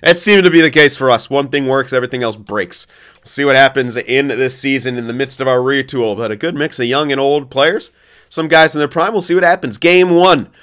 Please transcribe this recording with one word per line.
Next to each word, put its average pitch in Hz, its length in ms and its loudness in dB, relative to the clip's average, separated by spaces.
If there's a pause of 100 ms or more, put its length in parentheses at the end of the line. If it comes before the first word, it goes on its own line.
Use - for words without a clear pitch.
That 170 160 4
seemed 202 260 4
to 180 60 6
be 165 100 6
the 160 100 4
case 147 240 4
for 135 160 0
us. 117 200 0
One 139 180 -2
thing 139 180 -4
works, 131 260 -2
everything 123 300 -4
else 110 140 -4
breaks. 101 500 -8 (280)
We'll - 100 -20
see - 220 -4
what 135 100 4
happens 131 400 2
in 131 320 -2
this 127 300 -4
season 131 400 -4
in 117 80 -8
the 117 80 -8
midst 131 260 -6
of 131 80 -2
our 127 100 2
retool. 127 600 -2
But 113 120 -6
a 107 60 -6
good 120 180 -6
mix 147 240 -6
of 123 60 -2
young 143 280 -2
and 135 80 -2
old 139 300 -2
players. 156 420 -2 (360)
Some 160 200 -6
guys 160 260 4
in 151 40 -4
their 147 100 -2
prime. 175 240 -2
We'll 202 100 -2
see 170 120 -2
what 185 80 2
happens. 170 360 0
Game 180 320 4
one, 170 400 4 (120)